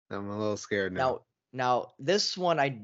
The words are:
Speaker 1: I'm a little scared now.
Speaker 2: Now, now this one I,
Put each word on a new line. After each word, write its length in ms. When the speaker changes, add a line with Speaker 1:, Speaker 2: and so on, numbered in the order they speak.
Speaker 1:
I'm 180
a 100
little 180
scared 360
now. 80
Speaker 2:
Now, 200
now 460
this 380
one 240
I, 240